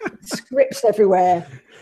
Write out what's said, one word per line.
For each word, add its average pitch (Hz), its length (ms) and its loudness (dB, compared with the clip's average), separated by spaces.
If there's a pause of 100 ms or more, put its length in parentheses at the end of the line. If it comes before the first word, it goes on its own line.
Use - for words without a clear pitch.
<laughs> - 200 -12
scripts - 600 -4
everywhere, 185 640 2 (340)